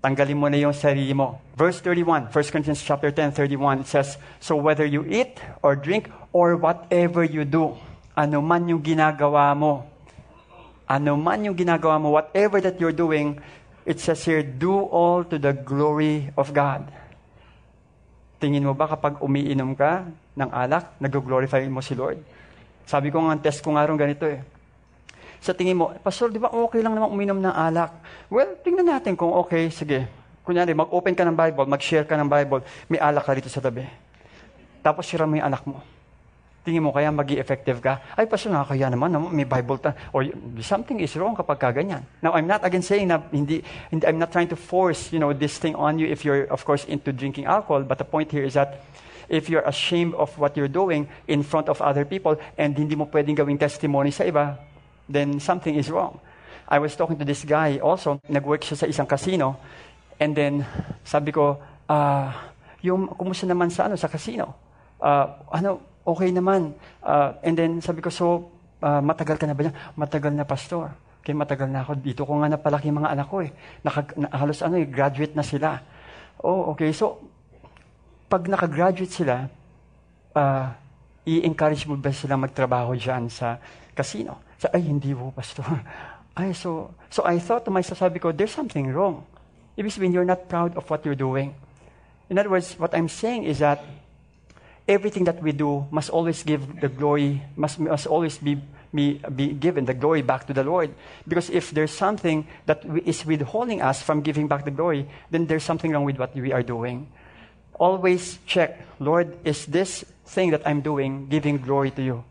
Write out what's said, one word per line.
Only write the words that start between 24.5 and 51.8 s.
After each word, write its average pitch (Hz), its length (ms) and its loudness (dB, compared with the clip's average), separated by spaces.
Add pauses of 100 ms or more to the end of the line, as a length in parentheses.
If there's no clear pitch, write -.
Sa - 120 -2
tingin 185 240 2
mo, 165 240 2
"Pastor, 226 320 0
di 214 80 -4
ba 233 100 0
okay 233 300 0
lang 220 160 0
naman 214 160 0
uminom 196 260 0
ng 190 160 0
alak?" 160 380 0 (400)
Well, 285 320 2
tingnan 359 240 4
natin 262 260 0
kung 170 200 0
okay, 165 340 2
sige. 143 400 -2 (380)
Kunyari, 175 260 2
mag-open 170 420 2
ka 175 120 4
ng 165 80 2
Bible, 160 320 4
mag-share 147 400 2
ka 156 80 0
ng 147 160 2
Bible, 139 320 2 (240)
may 160 160 0
alak 147 240 4
ka 139 80 2
rito 131 160 -6
sa - 80 -6
tabi. 127 240 -2 (960)
Tapos 156 240 0
sira 160 240 -2
mo 156 80 0
yung 156 120 0
alak 135 200 -2
mo. 139 160 -10 (800)
Tingin 165 200 0
mo 147 80 2
kaya 151 240 2
magi-effective 135 640 -2
ka? 131 240 -2 (160)
"Ay, 220 80 4
Pastor, 220 240 -2
nakakaya 139 400 0
naman, 127 200 0
no? 165 200 0
May 147 160 0
Bible 127 320 0
ta-," 147 160 -2 (160)
or 135 160 2
y-, - 80 -6 (280)
something 220 360 -2
is 160 160 -2
wrong 196 240 -2
kapag 147 240 -2
ka 131 80 4
ganyan. 147 320 -2 (160)
Now, 170 160 0
I'm 160 120 4
not 202 200 2
again 185 160 2
saying 202 280 2
na 160 200 2
hindi, 147 320 0 (280)
hindi, 160 120 0
I'm 160 160 4
not 165 160 -2
trying 175 160 2
to 165 80 -4
force, 180 560 0
you 160 80 2
know, 147 80 4
this 143 320 -2
thing 156 160 -2
on 151 200 2
you 156 120 2
if 147 160 -4
you're, 139 240 2
of 135 160 -4
course, 143 240 2
into 143 240 -4
drinking 135 320 -6
alcohol. 160 400 2
But 135 160 -2
the - 40 -4
point 156 280 -2
here 143 80 0
is 139 160 0
that 139 240 -2 (440)
if 156 240 -2
you're 160 160 2
ashamed 170 480 0
of 147 240 0
what 143 200 0
you're 143 120 0
doing 160 400 0 (160)
in 147 160 2
front 151 280 0
of 151 120 0